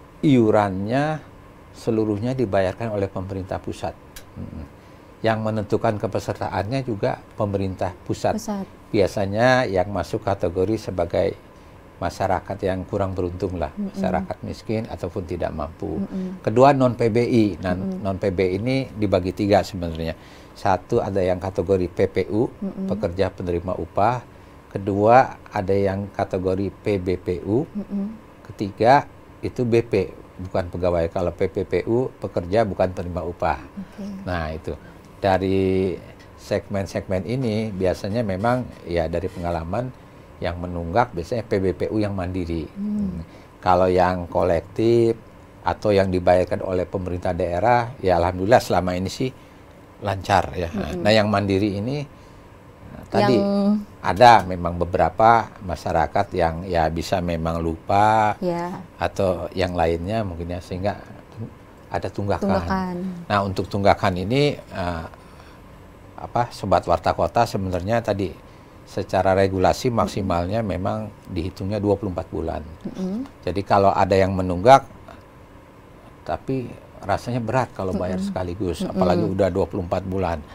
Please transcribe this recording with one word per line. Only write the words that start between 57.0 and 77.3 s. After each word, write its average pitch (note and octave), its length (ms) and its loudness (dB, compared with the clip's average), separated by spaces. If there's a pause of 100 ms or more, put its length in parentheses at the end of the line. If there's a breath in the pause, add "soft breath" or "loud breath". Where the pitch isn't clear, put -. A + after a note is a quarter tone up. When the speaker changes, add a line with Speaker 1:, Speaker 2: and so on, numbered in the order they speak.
Speaker 1:
memang E2 400 -2
lupa G2+ 800 2
Speaker 2:
Ya. F3+ 440 -4 (200)
Speaker 1:
atau F2 480 -2
yang F2+ 240 -2
lainnya E2+ 480 0
mungkin E2+ 320 -6
ya, F2+ 80 -10
sehingga F#2+ 360 -4 (920)
ada - 200 -4
tunggakan. G2+ 360 -2
Speaker 2:
Tunggakan. F#3 500 0 (300)
Speaker 1:
Nah, G#2 160 2
untuk G2 240 -2
tunggakan G2 480 2 (120)
ini, C#3 280 2
eh, F2 520 -6 (1080 loud breath)
apa, - 380 -4
Sobat F2 320 2
Warta E2+ 280 2
Kota A2 320 2
sebenarnya F#2+ 560 -2
tadi G2+ 280 -2 (560 loud breath)
secara F#2+ 480 2
regulasi F#2+ 560 2
maksimalnya G2 720 0
memang G#2 480 -4 (160)
dihitungnya F#2+ 560 -6
dua G2+ 160 4
puluh F#2+ 160 -4
empat E2+ 160 -8
bulan. D#2+ 320 -6 (240)
Speaker 2:
Mm-mm. F#3+ 400 -6 (160)
Speaker 1:
Jadi F2+ 240 -4
kalau G2 240 6
ada F#2+ 240 2
yang F#2+ 200 4
menunggak, F#2 520 6 (1400)
tapi B2 480 -4 (320)
rasanya A#2 400 -2